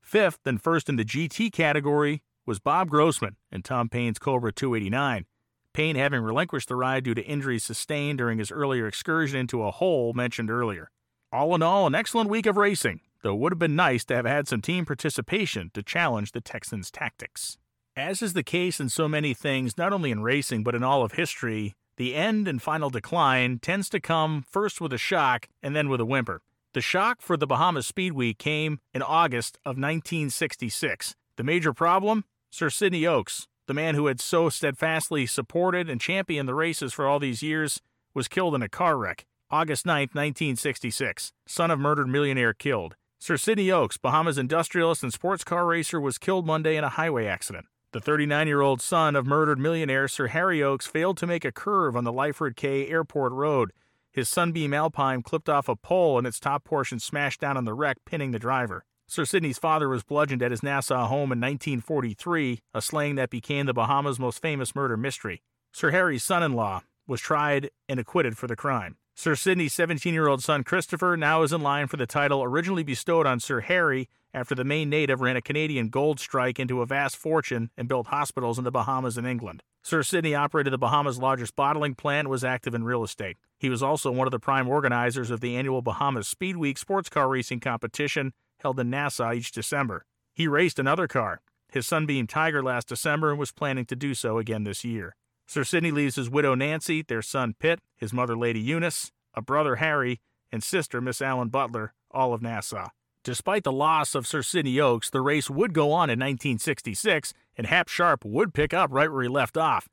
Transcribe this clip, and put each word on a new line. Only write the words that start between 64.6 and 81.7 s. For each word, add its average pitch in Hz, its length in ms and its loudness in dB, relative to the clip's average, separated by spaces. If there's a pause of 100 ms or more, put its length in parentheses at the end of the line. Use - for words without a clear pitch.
murder 131 220 0
mystery. 110 480 -6 (280)
Sir 151 200 0
Harry's 170 320 2
son-in-law 120 580 0 (240)
was 127 140 -4
tried 147 500 0 (180)
and 127 120 -2
acquitted 120 360 0
for 123 120 -8
the 117 80 -4
crime. 117 400 -4 (180)
Sir 156 220 0
Sidney's 180 360 2
seventeen-year-old 160 720 2
son, 143 220 0
Christopher, 180 520 0
now 160 280 4
is 143 80 0
in 165 80 -2
line 143 260 0
for 156 100 -6
the 127 100 -2
title 143 360 2
originally 165 400 -2
bestowed 156 420 2
on 127 140 2
Sir 120 220 -2
Harry 143 480 0 (240)
after 131 240 -4
the 127 80 -2
Maine 147 260 0
native 139 300 2
ran 127 160 2
a 120 40 0
Canadian 143 500 -2
gold 143 280 2
strike 127 400 -2
into 127 240 -2
a 117 40 -2
vast 139 300 -2
fortune 135 600 -2
and 120 100 -6
built 123 220 -2
hospitals 127 500 -2
in 127 60 -4
the 123 80 -2
Bahamas 127 440 0
and 120 80 -6
England. 117 380 -6 (220)
Sir 156 180 2
Sidney 160 320 0
operated 143 380 2
the 131 60 0
Bahamas' 131 420 2
largest 127 340 0
bottling 147 400 0